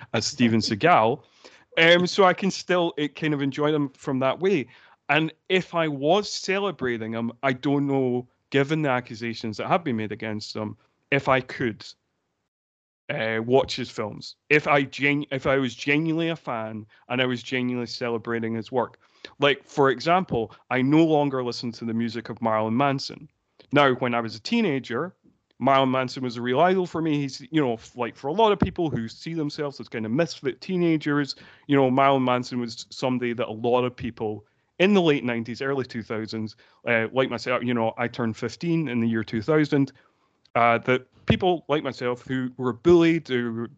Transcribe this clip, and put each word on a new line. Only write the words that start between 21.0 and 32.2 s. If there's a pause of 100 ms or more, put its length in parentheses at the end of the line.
longer
listen
to
the
music
of
Marilyn
Manson. (420)
Now,
when
I
was
a
teenager, (440)
Marilyn
Manson
was
a
real
idol
for
me.
He's,
you
know,
f-,
like,
for
a
lot
of
people
who
see
themselves
as
kind
of
misfit
teenagers, (320)
you
know,
Marilyn